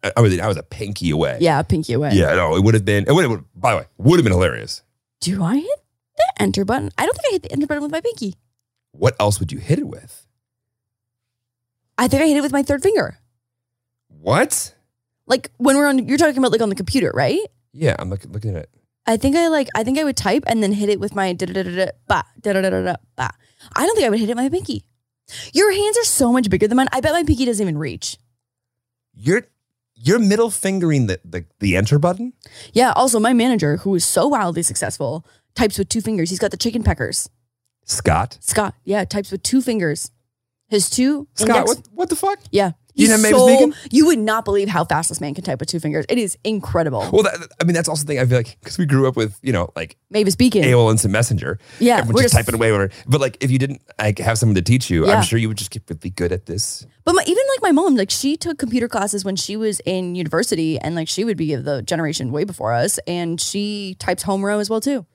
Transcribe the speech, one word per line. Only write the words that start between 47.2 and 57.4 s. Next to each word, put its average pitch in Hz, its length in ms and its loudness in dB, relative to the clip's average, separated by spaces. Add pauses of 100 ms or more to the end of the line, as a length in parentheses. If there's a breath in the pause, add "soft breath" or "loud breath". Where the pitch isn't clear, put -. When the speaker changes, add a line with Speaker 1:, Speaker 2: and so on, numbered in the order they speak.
Speaker 1:
that, 190 120 0 (260)
I 156 40 0
mean, 170 100 2
that's 165 140 -2
also 151 160 -4
the 147 40 -10
thing 147 100 -2
I 127 80 2
feel 123 120 4
like, 120 240 -6
'cause - 160 -14
we 180 80 0
grew 135 220 4
up 127 80 -2
with, 107 260 -2
you 131 100 -4
know, 90 240 0
like, 80 200 -10 (140)
Speaker 2:
Mavis 202 260 0
Beacon. 220 280 4
Speaker 1:
A 127 100 4
O 120 120 6
L 110 40 6
Instant 110 220 2
Messenger. 107 460 0 (200 loud breath)
Speaker 2:
Yeah, 240 200 4
Speaker 1:
Everyone 117 180 0
Speaker 2:
we're 262 60 6
Speaker 1:
just 240 120 4
Speaker 2:
just 117 120 2
Speaker 1:
typing 117 120 -2
away, 113 120 4
whatever. 98 200 2 (160 loud breath)
But, 120 160 2
like, 127 200 -2
if 135 80 2
you 131 80 4
didn't, 139 220 -2 (180)
like, 107 200 0
have 113 200 0
someone 107 180 4
to 90 60 2
teach 123 280 2
you, 85 160 2
Speaker 2:
Yeah. 202 100 2
Speaker 1:
I'm 214 60 2
sure 117 160 0
you 113 100 0
would 110 80 -6
just - 140 -10
get - 180 -14
really - 220 -10
good 90 220 -4
at 90 140 -6
this. - 400 -8 (180)
Speaker 2:
But 339 100 2
my, - 120 2
even, 392 160 0 (120)